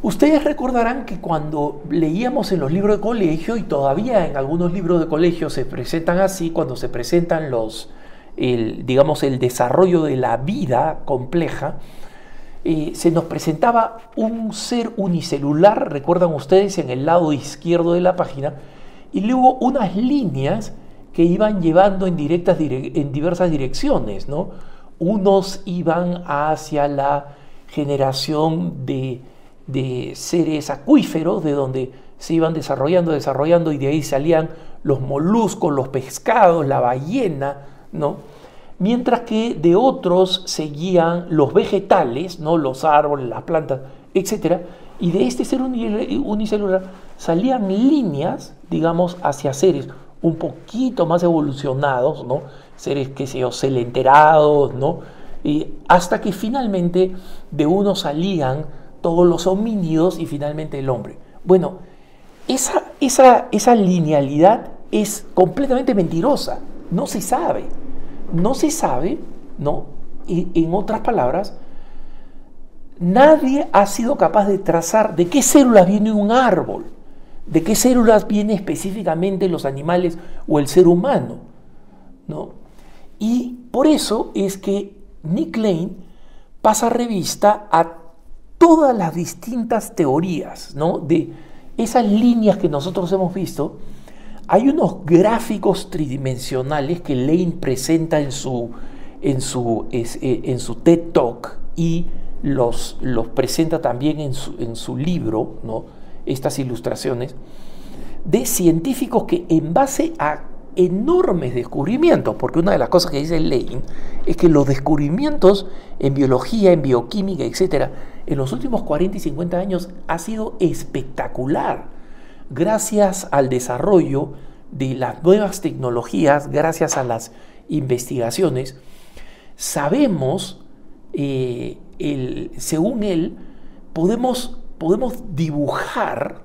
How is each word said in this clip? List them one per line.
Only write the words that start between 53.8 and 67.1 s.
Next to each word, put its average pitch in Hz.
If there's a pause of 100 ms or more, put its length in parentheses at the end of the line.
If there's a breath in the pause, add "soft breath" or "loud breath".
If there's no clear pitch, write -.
¿no? 139 (440 loud breath)
Y 147 (120)
hasta 180
que 208
finalmente 185 (380 loud breath)
de 147
uno 196
salían 151 (380 loud breath)
todos 170
los 175
homínidos 185
y 165
finalmente 147
el 131
hombre. 113 (260 soft breath)
Bueno, 170 (680 loud breath)
esa, - (160)
esa, 254
esa 214
linealidad 165 (220)
es -
completamente 254
mentirosa. 175 (300)
No 226
se 214